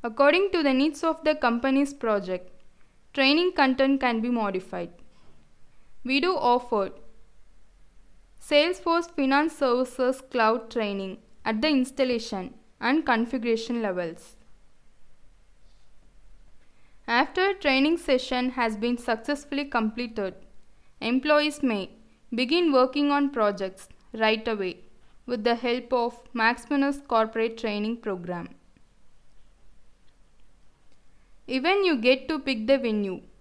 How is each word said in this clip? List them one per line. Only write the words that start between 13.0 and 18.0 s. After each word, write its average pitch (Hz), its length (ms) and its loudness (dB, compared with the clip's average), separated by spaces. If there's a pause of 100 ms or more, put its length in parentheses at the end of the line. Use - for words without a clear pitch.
configuration 233 800 -2
levels. 175 540 -6 (2750)
After 269 480 2
training 294 440 2
session 254 520 0